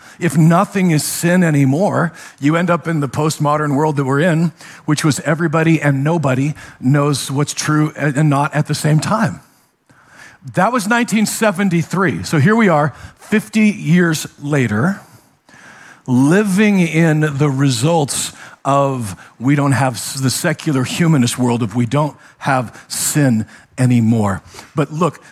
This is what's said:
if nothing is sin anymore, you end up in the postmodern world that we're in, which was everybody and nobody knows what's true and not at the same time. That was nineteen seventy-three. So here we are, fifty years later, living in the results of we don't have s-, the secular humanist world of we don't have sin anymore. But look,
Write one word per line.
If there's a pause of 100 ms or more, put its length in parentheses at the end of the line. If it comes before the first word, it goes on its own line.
(180)
if
nothing
is
sin
anymore, (260)
you
end
up
in
the
postmodern
world
that
we're
in, (320)
which
was
everybody
and
nobody (260)
knows
what's
true
and
not
at
the
same
time. (1120)
That
was
nineteen
seventy-three.
So
here
we
are, (260)
fifty
years (140)
later, (1040)
living
in
the
results (320)
of (240)
we
don't
have
s-,
the
secular
humanist
world
of
we
don't (220)
have
sin (320)
anymore. (320)
But
look, (100)